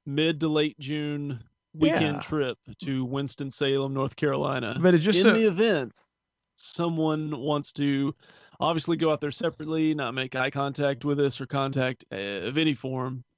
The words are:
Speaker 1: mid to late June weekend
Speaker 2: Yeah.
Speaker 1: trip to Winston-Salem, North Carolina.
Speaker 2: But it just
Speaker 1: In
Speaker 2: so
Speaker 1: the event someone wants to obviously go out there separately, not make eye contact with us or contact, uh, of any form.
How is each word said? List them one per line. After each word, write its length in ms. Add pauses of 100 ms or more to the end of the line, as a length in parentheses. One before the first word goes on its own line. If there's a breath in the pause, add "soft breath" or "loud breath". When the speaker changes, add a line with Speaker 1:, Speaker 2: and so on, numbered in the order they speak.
Speaker 1:
mid 360
to 80
late 300
June 600 (320)
weekend 440
Speaker 2:
Yeah. 40
Speaker 1:
trip 360 (260)
to 220
Winston-Salem, 880
North 240
Carolina. 640
Speaker 2:
But 120
it 60
just 200
Speaker 1:
In 40
Speaker 2:
so 100
Speaker 1:
the 140
event 460 (640)
someone 840
wants 340
to 400 (460 soft breath)
obviously 380
go 140
out 100
there 100
separately, 640
not 180
make 220
eye 160
contact 540
with 160
us 180
or 80
contact, 640
uh, 40
of 420
any 160
form. 500 (140)